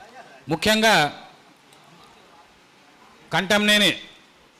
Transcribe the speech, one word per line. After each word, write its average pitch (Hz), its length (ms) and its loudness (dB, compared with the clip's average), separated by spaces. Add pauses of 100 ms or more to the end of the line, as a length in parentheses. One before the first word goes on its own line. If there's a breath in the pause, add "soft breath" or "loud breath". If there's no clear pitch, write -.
(480)
ముఖ్యంగా 202 640 0 (2250)
కంటంనేని 208 640 0 (640)